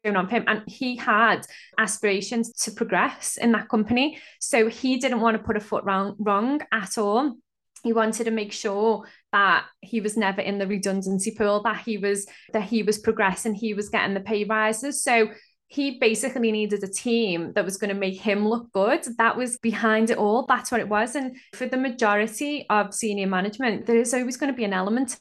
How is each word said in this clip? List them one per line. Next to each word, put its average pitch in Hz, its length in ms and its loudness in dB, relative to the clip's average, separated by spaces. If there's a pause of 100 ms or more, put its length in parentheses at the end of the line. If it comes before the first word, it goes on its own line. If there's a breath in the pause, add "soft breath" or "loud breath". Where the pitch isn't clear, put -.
on 196 220 0
for 226 100 -2
him." - 100 -2
And 214 180 0
he 247 300 -6
had 220 460 2 (360 loud breath)
aspirations 220 720 0 (120)
to 220 80 -6
progress - 680 -2
in 240 140 4
that 214 180 0
company. 240 480 2 (220 loud breath)
So 226 280 2
he 254 300 -2
didn't 247 240 0
want 226 160 4
to 214 60 -6
put 185 120 -2
a 208 140 -4
foot - 140 -2
wrong, 196 340 -2
wrong 214 440 0 (100)
at 208 260 -2
all. 233 400 0 (460)
He 233 100 0
wanted 220 300 2
to 226 80 -2
make 214 220 -4
sure 208 520 0 (260 loud breath)
that 196 360 4 (140)
he 214 200 -4
was 208 160 -2
never 196 240 2
in 202 160 -2
the 196 100 0
redundancy 196 680 -2
pool, 208 240 2
that 214 240 -2
he 208 140 -4
was, 202 260 -2 (280 loud breath)
that 220 100 0
he 214 180 0
was 208 160 0
progressing, 220 560 0
he 208 220 -4
was 208 140 -4
getting 208 260 2
the 196 40 -2 (120)
pay 208 140 0
rises. 220 580 0
So 226 260 4 (380 loud breath)
he 277 300 -4
basically 233 540 2
needed 208 320 -2
a 196 40 -6
team 196 680 0
that 202 120 2
was 190 120 -6
gonna 202 180 -2
make 190 260 -4
him 208 260 2
look 233 260 -2
good. 233 280 2 (160)
That 226 180 2
was 240 220 -4
behind 220 540 2
it - 80 0
all. 214 260 2
That's 247 260 0
what 233 100 0
it 185 60 -6
was. 208 280 0
And 262 200 -4 (200 loud breath)
for 254 100 -6
the 254 120 -4
majority 254 920 0
of 202 240 2
senior 202 320 -2
management, 202 640 -2
there 233 100 4
is 240 160 2
always 254 240 -2
gonna 277 160 -2
be 240 120 -4
an 196 80 -2
element 208 480 -2